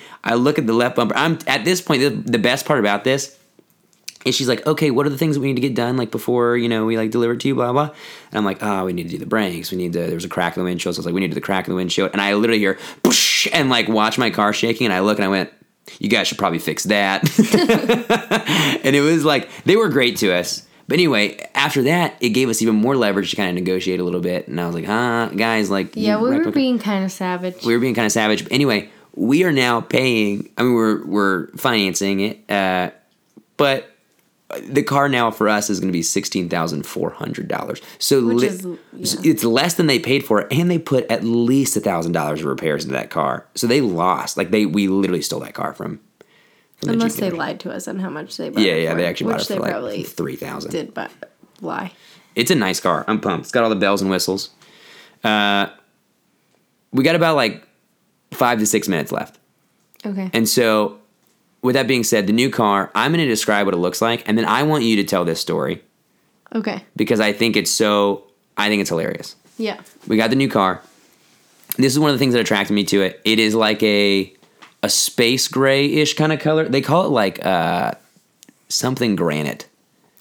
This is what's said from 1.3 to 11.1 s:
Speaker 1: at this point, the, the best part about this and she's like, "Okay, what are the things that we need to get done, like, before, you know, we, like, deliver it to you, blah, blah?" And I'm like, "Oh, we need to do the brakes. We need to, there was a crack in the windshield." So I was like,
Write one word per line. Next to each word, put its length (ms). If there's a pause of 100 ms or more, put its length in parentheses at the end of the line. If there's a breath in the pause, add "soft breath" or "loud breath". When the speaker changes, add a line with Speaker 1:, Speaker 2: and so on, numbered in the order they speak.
Speaker 1:
at 180
this 160
point, 220
the, 80
the 280
best 280
part 140
about 240
this 340 (880)
and 80
she's 140
like, 180
"Okay, 240
what 160
are 20
the 80
things 180
that 60
we 80
need 80
to 100
get 80
done, 220
like, 140
before, 460
you 120
know, 160
we, 140
like, 120
deliver 220
it 80
to 80
you, 60
blah, 180
blah?" 120 (460 loud breath)
And 80
I'm 60
like, 160
"Oh, 240
we 80
need 120
to 40
do 100
the 80
brakes. 440
We 80
need 160
to, 60
there 140
was 120
a 20
crack 280
in 60
the 20
windshield." 300
So 40
I 20
was 60
like, 80